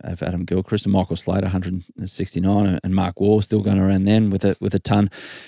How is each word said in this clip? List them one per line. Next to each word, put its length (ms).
of 200
Adam 220
Gilchrist 420
and 60
Michael 220
Slater, 320
hundred 360
sixty-nine, 800
and 120
Mark 240
Waugh 220
still 200
going 160
around 280
then 260
with 120
a, 160
with 140
a 60
ton. 320